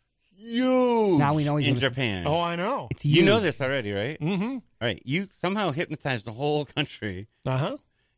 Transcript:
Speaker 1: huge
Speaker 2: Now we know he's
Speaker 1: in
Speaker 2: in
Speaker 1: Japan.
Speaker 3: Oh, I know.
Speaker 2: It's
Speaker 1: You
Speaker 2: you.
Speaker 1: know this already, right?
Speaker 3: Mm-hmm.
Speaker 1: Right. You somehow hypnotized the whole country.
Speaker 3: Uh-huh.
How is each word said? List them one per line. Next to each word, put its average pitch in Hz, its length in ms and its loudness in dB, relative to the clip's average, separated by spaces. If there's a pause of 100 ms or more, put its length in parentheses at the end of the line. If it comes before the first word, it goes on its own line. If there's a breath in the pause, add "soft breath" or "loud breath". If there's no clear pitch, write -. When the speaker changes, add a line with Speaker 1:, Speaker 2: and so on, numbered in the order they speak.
(360)
Speaker 1:
huge 233 840 2
Speaker 2:
Now 147 160 4
we 151 100 2
know 147 120 0
he's 147 100 0
Speaker 1:
in 139 80 2
Speaker 2:
in 120 60 0
Speaker 1:
Japan. 120 460 -2
Speaker 3:
Oh, 151 140 2
I 170 140 -2
know. 185 380 -4
Speaker 2:
It's - 120 -8
Speaker 1:
You 151 180 6
Speaker 2:
you. - 40 6
Speaker 1:
know 214 140 6
this 170 200 -2
already, 131 320 -2
right? 104 280 -4
Speaker 3:
Mm-hmm. 202 380 -2 (220)
Speaker 1:
Right. 113 240 -4
You 170 220 -2 (140)
somehow 190 320 0
hypnotized 135 520 -4
the 110 80 -12
whole 147 320 -2
country. 107 640 -6 (180)
Speaker 3:
Uh-huh. 151 340 -2 (400)